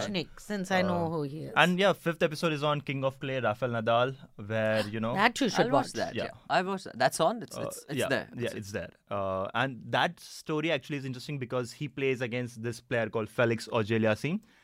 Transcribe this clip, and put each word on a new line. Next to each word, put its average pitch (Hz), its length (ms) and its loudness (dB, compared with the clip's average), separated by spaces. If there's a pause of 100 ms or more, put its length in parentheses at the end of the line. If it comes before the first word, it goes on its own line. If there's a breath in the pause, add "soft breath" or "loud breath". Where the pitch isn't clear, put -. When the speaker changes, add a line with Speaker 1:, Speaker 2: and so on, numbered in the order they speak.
Speaker 1:
that. 214 60 -6
Speaker 2:
Nick - 280 -6
since 196 320 -4
I 185 100 4
know 175 240 2
Speaker 1:
Uh, 160 40 0
Speaker 2:
who 160 140 -2
he 143 200 -8
is. 135 120 -10
Speaker 1:
and 170 220 6
yeah, 190 160 6
fifth 170 300 0
episode 156 300 0
is 143 100 -2
on 147 180 2
King 139 220 -4
of 131 160 -2
Clay, 135 200 -4
Rafael 117 320 0
Nadal, 117 440 4 (320)
where, 110 400 2
you 110 120 -4
know, 113 140 -2
Speaker 2:
That 220 260 2
you 240 100 4
should - 180 2
Speaker 3:
I'll - 60 0
watch 131 140 4
Speaker 2:
watch. - 60 -12
Speaker 3:
that. 110 220 -4
Yeah. 107 80 -2
Speaker 1:
Yeah. - 60 -6 (200)
Speaker 3:
I 170 140 4
watched 190 220 -6
that. - 120 -14
That's 131 220 2
on. 185 240 2
It's, - 120 -14
Speaker 1:
Uh, 113 120 -6
Speaker 3:
it's, - 220 -10
it's 147 100 -4
Speaker 1:
yeah, 101 80 2
Speaker 3:
there. 113 280 0
Speaker 1:
yeah, 120 100 -4
Speaker 3:
It's - 100 -4
Speaker 1:
it's 101 160 -8
there. 92 180 -6 (220)
Uh, 95 420 -2
and 123 260 -2 (100)
that 131 300 0
story 156 520 -4
actually 147 260 -2
is 135 80 -8
interesting 135 320 -8
because 127 360 -4
he 147 160 -8
plays 135 320 0
against 120 420 -4
this 120 180 -4
player 113 260 0
called 107 220 -2
Felix 117 420 2
Auger-Aliassime, 110 680 2 (240 soft breath)